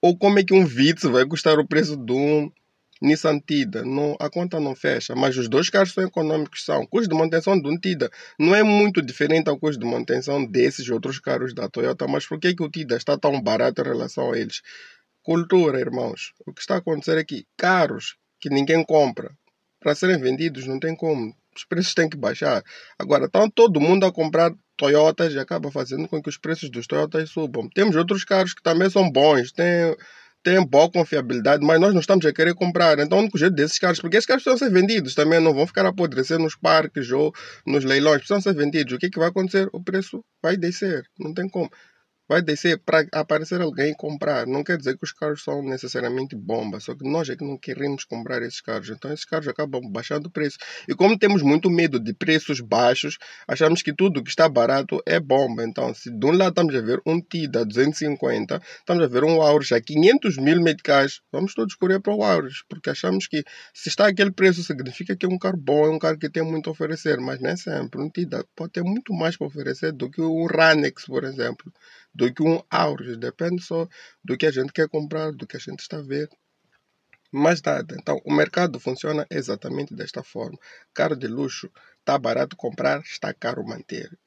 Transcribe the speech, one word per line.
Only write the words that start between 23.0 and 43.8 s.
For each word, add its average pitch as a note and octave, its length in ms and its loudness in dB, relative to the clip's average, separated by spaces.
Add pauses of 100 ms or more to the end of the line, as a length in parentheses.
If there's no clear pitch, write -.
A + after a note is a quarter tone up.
estão G3+ 220 4
todo G#3+ 300 6
mundo F#3 260 6
a F#3 80 4
comprar E3 400 2 (240)
Toyotas D3+ 560 4
e C#3 60 -4
acaba C#3+ 320 -6
fazendo C3+ 380 -6
com D#3 120 -4
que D3 80 -10
os C#3+ 80 -10
preços D#3+ 320 -8
dos A#2 200 -10
Toyotas D#3 420 -2
subam. C3+ 380 -6
Temos G3 260 2
outros F3+ 300 0
carros F#3+ 280 2
que - 100 -16
também F3 280 2
são F#3+ 180 4
bons, C3+ 440 4
têm, E3+ 420 2 (480)
têm F#3 240 4
boa C#3+ 240 6
confiabilidade, C#3+ 720 2
mas D#3+ 140 6
nós G3 140 6
não F3+ 80 4
estamos F3 260 4
a D3 60 4
querer E3+ 220 2
comprar. E3+ 440 4
Então, D#3 200 2
o - 20 6
único G#3 180 0
jeito F3 160 4
desses D3+ 240 0
carros, F3+ 220 0
porque E3+ 160 0
esses A#3 100 2
carros C4 160 2
precisam C4 240 2
ser G3+ 80 2
vendidos F#3 400 2
também, D#3+ 260 4
não D#3+ 140 4
vão D3 120 2
ficar F#3+ 200 0
a F#3 40 2
apodrecer E3 480 -2
nos D#3+ 180 -2
parques D3+ 560 0
ou D3+ 200 0 (320)
nos C3+ 200 0
leilões, C#3 340 4
precisam G3+ 220 0
ser F#3+ 140 0
vendidos. D3 400 0
O B2+ 40 -6
que F3 80 -4
é F#3 40 -2
que F#3 100 -6
vai E3 80 2
acontecer? F#3+ 440 0
O F3+ 80 -10
preço F#3+ 440 -6 (180)
vai F3 140 0
descer, F3 480 -4 (120)
não D#3 160 -10
tem F3 160 -6
como. F3+ 220 -6 (580)
Vai E3 140 2
descer D#3 420 0
para D#3 280 2
aparecer D#3 480 -2
alguém D3+ 320 -2